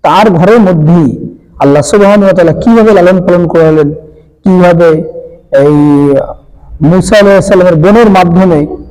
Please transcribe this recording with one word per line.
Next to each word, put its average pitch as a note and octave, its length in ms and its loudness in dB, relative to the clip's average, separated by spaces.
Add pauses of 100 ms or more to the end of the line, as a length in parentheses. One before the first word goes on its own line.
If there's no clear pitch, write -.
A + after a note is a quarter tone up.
তার F#3+ 280 0
ঘরের F#3+ 300 0
মধ্যেই E3+ 760 -2 (240)
আল্লাহ C#3+ 220 0
সুবহানাহু G3+ 420 0
ওয়া F#3+ 100 2
তাআলা E3 200 0
কিভাবে A3+ 400 2
লালন F3+ 340 0
পালন F3 200 0
করালেন, D#3 460 0 (500)
কিভাবে F3 760 0 (320)
এই C#3+ 200 0 (1080)
মূসা F#3 400 0
আলাইহিস G3 240 2
সালামের F3+ 300 0
বোনের G3+ 340 2
মাধ্যমে F3 580 0 (240)